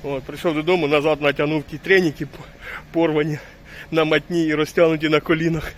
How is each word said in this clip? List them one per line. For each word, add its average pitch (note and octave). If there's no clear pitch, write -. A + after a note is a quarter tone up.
От, C#3
прийшов D3+
додому, D#3
назад D3
натягнув D3
ті -
треники E3+
п-, -
порвані, D#3
на D#3+
матні D#3
і D#3
розтягнуті D#3
на D3+
колінах. D#3+